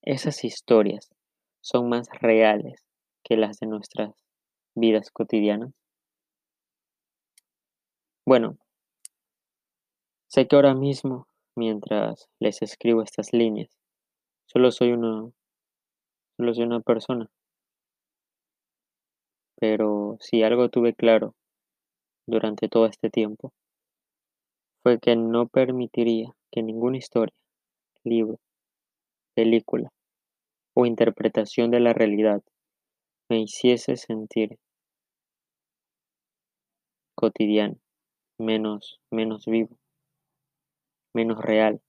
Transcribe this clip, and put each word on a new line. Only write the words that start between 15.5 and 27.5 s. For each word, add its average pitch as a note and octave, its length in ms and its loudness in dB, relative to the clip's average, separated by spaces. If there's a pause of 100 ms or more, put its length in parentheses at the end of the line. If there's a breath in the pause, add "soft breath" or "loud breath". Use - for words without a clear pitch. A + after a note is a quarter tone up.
solo A#2+ 180 -2
soy A#2 100 -2
una A#2 160 -2
persona. A#2 500 -4 (2250)
Pero G#2+ 640 -2
si A#2 220 0
algo A#2+ 280 2
tuve A#2+ 240 0
claro A2+ 400 2 (920)
durante A2 420 -4
todo A2+ 180 2
este G#2+ 240 -6
tiempo, A2 420 -6 (1300)
fue A#2+ 160 4
que A#2+ 160 2
no A#2 320 0
permitiría B2 880 -2 (160)
que A#2 120 -6
ninguna A2+ 340 -4
historia, A#2 380 -4 (680)